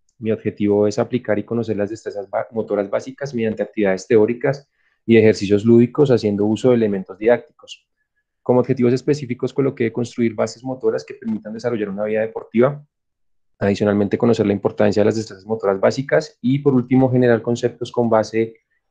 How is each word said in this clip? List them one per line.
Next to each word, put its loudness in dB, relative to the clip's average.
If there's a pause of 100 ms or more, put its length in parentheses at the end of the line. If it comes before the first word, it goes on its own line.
(200)
Mi -4
objetivo 0
es -2
aplicar -2
y -4
conocer -4
las -4
destrezas -10
ba-, -6
motoras -4
básicas -8
mediante -2
actividades -2
teóricas 0 (340)
y 6
ejercicios 4
lúdicos 4
haciendo 0
uso 0
de 6
elementos -2
didácticos. -2 (560)
Como 2
objetivos 0
específicos -4
coloqué -2
construir -4
bases -6
motoras -4
que -18
permitan -8
desarrollar -6
una -8
vida -2
deportiva. -2 (720)
Adicionalmente, 0
conocer 2
la 0
importancia 0
de 2
las 0
destrezas -10
motoras -2
básicas 0
y, 0
por 2
último, 2
generar 2
conceptos -4
con 0
base 0 (320)